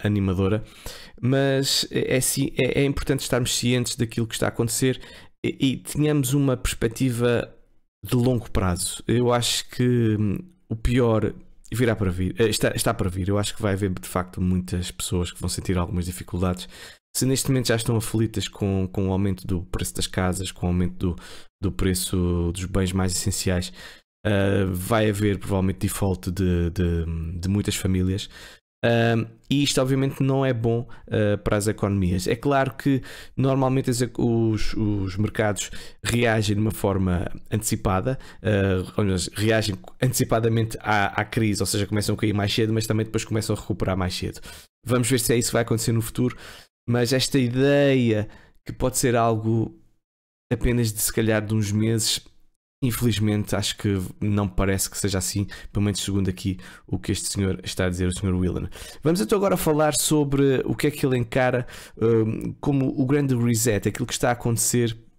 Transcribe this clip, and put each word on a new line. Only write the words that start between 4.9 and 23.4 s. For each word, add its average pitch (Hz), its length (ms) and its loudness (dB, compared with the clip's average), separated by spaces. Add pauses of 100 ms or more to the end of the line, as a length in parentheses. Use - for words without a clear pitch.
e, 120 160 -2
e 135 160 2
tenhamos 143 580 0
uma 135 220 2
perspectiva 120 960 0 (500)
de 127 120 0
longo 123 340 2
prazo. - 560 -2
Eu 120 260 4
acho - 380 0
que, 120 480 2
hum, 104 200 0 (300)
o 110 60 -4
pior 113 580 2 (400)
virá 113 220 2
para 98 160 0
vir, 92 280 -2
eh, 113 100 6
está, 107 260 0
está - 180 0
para 98 160 -2
vir. 90 200 -4
Eu 101 100 0
acho 104 160 -4
que - 80 -6
vai 101 120 2
haver 98 160 0
de 92 180 -6
facto 90 320 -4
muitas 90 500 0
pessoas - 400 -2
que - 100 -16
vão 90 80 -4
sentir 90 300 -2
algumas 87 280 -2
dificuldades. 90 640 -4 (480)
Se 127 100 0
neste 131 220 0
momento 131 200 2
já 113 80 4
estão 117 200 0
aflitas 110 520 0
com, 95 420 0
com 95 180 -2
o 95 40 2
aumento 95 340 0
do 90 160 -2
preço - 320 -4
das - 120 -4
casas, 92 460 -2
com - 140 -4
o - 40 2
aumento 90 260 0
do, 87 200 -2 (460)
do 92 100 0
preço 90 800 0
dos 92 120 -6
bens 92 280 0
mais 95 200 0
essenciais, 92 600 -2 (520)